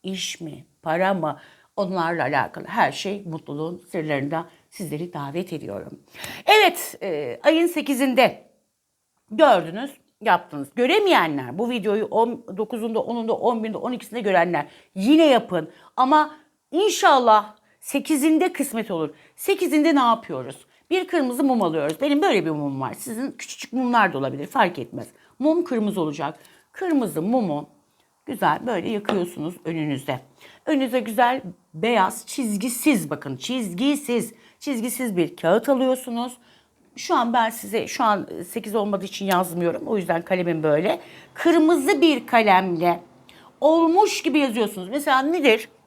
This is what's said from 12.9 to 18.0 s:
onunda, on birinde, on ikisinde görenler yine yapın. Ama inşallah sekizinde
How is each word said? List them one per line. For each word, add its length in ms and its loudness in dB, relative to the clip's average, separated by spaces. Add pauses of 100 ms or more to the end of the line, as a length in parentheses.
onunda, 300 -4
on 320 -2
birinde, 140 -8
on 140 -6
ikisinde 280 -10
görenler 460 0 (280)
yine 320 6
yapın. 440 2 (260)
Ama 340 4 (420)
inşallah 840 4 (260)
sekizinde 720 2